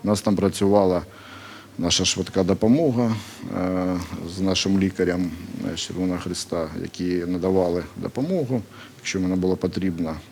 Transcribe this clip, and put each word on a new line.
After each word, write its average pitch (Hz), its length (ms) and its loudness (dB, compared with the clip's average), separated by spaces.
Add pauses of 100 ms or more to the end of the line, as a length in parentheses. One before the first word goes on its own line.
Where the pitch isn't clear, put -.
У - 20 0
нас 104 140 2
там 104 160 2
працювала 95 640 4 (760)
наша 87 260 0
швидка 95 400 0
допомога, 117 720 4 (420)
е, 92 400 0 (400)
з 92 40 -4
нашим 95 400 2
лікарем, 90 500 0 (420)
е, 85 40 -6
Червоного 90 440 -2
Христа, 85 480 -4 (140)
які 87 240 -6 (240)
надавали 90 520 2 (140)
допомогу, 135 680 -2 (360)
якщо - 220 -4
вона 92 160 0
була 92 200 2
потрібна 90 580 -2 (180)